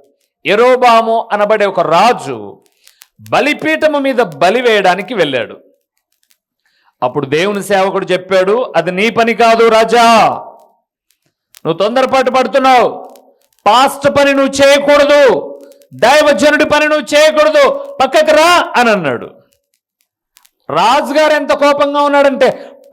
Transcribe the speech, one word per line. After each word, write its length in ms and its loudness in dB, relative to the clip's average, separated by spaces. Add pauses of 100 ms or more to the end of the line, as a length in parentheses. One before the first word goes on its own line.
(460)
యెరోబాము 840 2
అనబడే 340 0
ఒక 140 -4
రాజు 760 -2 (720)
బలిపీఠము 680 -2
మీద 160 -2
బలి 460 -2
వేయడానికి 540 0
వెళ్ళాడు. 420 -4 (1500)
అప్పుడు 240 -4
దేవుని 360 -2
సేవకుడు 440 -2
చెప్పాడు, 680 -2
"అది 140 -2
నీ 200 -2
పని 240 -2
కాదు 340 2
రాజా, 600 2 (1400)
నువ్వు 120 -4
తొందరపాటు 520 -2
పడుతున్నావు, 760 0 (580)
పాస్ట్ 520 0
పని 160 2
నువ్వు 180 -2 (100)
చేయకూడదు, 840 2 (460)
దైవజనుడి 680 2
పని 240 0
నువ్వు 260 -4
చేయకూడదు, 880 2
పక్కకు 280 0
రా" 460 2
అని 140 2
అన్నాడు. 400 -4 (1400)
రాజుగారు 640 0
ఎంత 200 -2
కోపంగా 480 0
ఉన్నాడంటే, 680 0 (220)